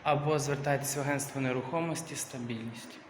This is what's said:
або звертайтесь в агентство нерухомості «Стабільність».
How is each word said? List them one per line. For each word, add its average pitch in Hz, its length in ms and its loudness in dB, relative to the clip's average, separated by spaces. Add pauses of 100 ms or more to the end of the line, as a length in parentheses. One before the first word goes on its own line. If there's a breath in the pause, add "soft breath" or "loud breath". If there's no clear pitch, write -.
або 147 360 4
звертайтесь 143 580 2
в - 20 0
агентство 139 420 0
нерухомості 143 720 0
«Стабільність». 117 800 -6 (120)